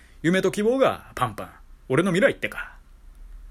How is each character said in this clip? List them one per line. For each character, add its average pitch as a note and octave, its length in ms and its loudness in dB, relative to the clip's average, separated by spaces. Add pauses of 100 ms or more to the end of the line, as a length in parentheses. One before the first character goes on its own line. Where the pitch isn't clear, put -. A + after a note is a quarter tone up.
(240)
夢 F3+ 200 2
と F#3+ 80 2
希 G3+ 100 -4
望 A#3 160 2
が D3+ 380 0
パ B2 140 0
ン G2+ 60 -12
パ F#2+ 100 -10
ン。 - 40 -18 (400)
俺 C#3 140 4
の G3 80 0
未 F3 100 2
来 - 120 4
っ - 20 -6
て - 120 -8
か。 - 300 -12 (720)